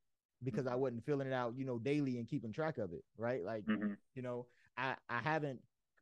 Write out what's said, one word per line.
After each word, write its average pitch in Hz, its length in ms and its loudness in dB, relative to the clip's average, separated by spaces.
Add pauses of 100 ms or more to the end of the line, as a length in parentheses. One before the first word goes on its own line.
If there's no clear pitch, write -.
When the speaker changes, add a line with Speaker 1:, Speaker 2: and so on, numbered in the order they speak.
(420)
Speaker 1:
because 127 240 0
I 123 80 2
Speaker 2:
Mm-hmm. - 20 4
Speaker 1:
wasn't 123 280 2
filling 139 220 2
it 131 60 0
out, 123 240 0
you 135 80 -2
know, 127 140 0
daily 135 400 2
and 117 100 -4
keeping 113 240 -2
track 156 260 -2
of 95 140 0
it, - 120 -8 (120)
right? 117 280 0
Like, 107 240 -2
Speaker 2:
Mm-hmm. 104 260 0 (200)
Speaker 1:
you 131 80 -6
know, 123 240 -4 (300)
I, 127 200 0 (120)
I 120 120 0
haven't 151 420 0 (400)